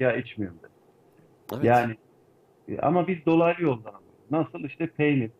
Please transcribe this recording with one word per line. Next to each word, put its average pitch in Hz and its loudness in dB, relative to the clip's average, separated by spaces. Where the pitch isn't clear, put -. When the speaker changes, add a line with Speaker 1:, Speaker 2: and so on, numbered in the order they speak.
Speaker 1:
ya 123 2
içmiyorum 98 -8
de. - -20
Speaker 2:
Evet. 135 -2
Speaker 1:
Yani, 117 4
e, - -8
ama 170 2
biz 175 -6
dolaylı 170 2
yoldan 113 -2
alıyoruz. 98 -20
Nasıl? 160 -4
İşte 160 -8
peynir, 143 0